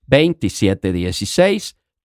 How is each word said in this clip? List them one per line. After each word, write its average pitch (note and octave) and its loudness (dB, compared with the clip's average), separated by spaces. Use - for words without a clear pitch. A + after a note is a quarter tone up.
veintisiete G#2+ 0
dieciséis, G#2 -2